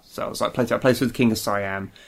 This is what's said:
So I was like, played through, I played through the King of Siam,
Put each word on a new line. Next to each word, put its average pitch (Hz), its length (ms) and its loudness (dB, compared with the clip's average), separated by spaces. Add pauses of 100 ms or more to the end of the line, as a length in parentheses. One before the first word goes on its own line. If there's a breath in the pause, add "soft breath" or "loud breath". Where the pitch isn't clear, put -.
So - 220 -8
I - 20 -4
was - 140 -8
like, 113 140 -2
played 123 140 2
through, - 80 2
I - 40 -8
played 127 160 4
through 127 100 2
the 117 60 -4
King 120 180 4
of 107 60 0
Siam, 98 540 -4 (160 soft breath)